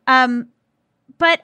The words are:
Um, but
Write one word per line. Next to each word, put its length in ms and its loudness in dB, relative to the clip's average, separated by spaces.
Um, 420 0
but 260 -2